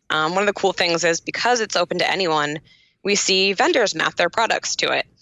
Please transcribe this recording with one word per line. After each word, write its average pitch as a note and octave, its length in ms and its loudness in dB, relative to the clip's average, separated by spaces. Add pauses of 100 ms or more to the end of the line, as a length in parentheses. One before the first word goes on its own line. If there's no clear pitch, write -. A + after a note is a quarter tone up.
Um, D#3 240 0
one F#3+ 100 2
of G#3 40 2
the G3 120 -2
cool F#3+ 140 2
things E3+ 300 0
is E3 180 0
because A#3+ 400 0
it's G#3 140 -4
open F3+ 240 0
to D3+ 100 0
anyone, D#3 500 0 (440)
we G3+ 120 0
see F#3+ 380 2
vendors A#3+ 420 2
map D#3+ 200 -2
their F3 140 0
products - 480 -2
to C#3+ 140 -2
it. C3 160 -2 (140)